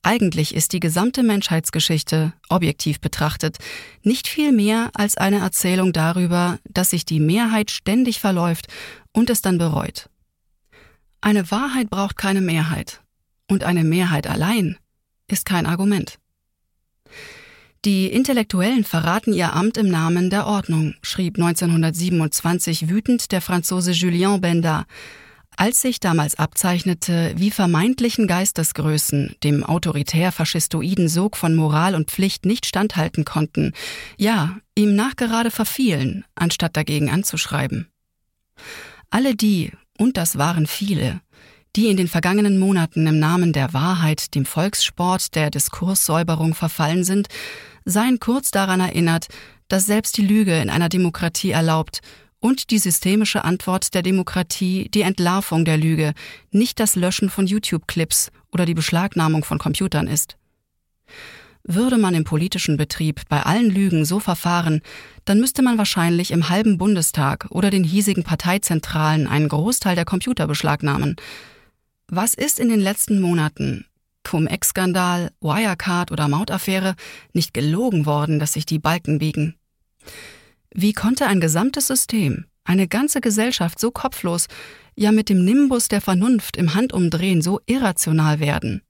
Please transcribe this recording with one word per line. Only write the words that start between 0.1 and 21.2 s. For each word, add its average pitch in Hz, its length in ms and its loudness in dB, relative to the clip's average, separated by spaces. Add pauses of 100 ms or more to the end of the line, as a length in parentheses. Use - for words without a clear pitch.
ist - 160 -2
die 180 80 -2
gesamte 175 440 0
Menschheitsgeschichte, 165 1080 0 (160)
objektiv 156 540 0
betrachtet, - 560 -4 (440)
nicht 254 280 0
viel 302 240 2
mehr 220 400 2
als 208 240 0
eine 196 220 2
Erzählung 185 520 0
darüber, 175 720 0
dass - 280 -2
sich 170 120 -2
die 160 160 -2
Mehrheit 214 500 2
ständig 233 520 0
verläuft 175 460 0 (440)
und 233 180 2
es 233 120 0
dann 185 160 0
bereut. - 520 -2 (1120)
Eine 208 320 2
Wahrheit 254 380 -2
braucht 196 260 -4
keine 196 240 0
Mehrheit. 160 600 -2 (480)
Und 196 160 0
eine 175 180 2
Mehrheit 165 420 0
allein 180 520 -2 (500)
ist - 160 -4
kein 175 220 0
Argument. 190 520 0 (1700)
Die 190 220 2
Intellektuellen 233 760 0
verraten 170 480 -2
ihr 175 220 0
Amt 202 240 0
im 214 100 2
Namen 175 420 2
der 196 180 0
Ordnung, 165 540 -2
schrieb - 360 -4